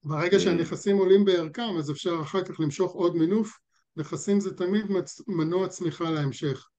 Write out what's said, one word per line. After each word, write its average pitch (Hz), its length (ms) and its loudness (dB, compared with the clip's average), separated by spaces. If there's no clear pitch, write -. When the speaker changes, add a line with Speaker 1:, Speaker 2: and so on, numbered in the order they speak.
Speaker 1:
ברגע 156 300 0
Speaker 2:
אה, 196 60 8
Speaker 1:
שהנכסים 170 580 0
עולים 190 280 6
בערכם, 185 520 0
אז 147 140 -4
אפשר 165 300 -4
אחר 175 220 -2
כך - 160 -10
למשוך 170 340 -2
עוד 170 220 0
מינוף. 196 440 0
נכסים 160 440 0
זה 190 180 -4
תמיד 196 280 0
מצ-, 190 420 -4
מנוע 175 400 0
צמיחה 170 440 -4
להמשך. 143 680 -4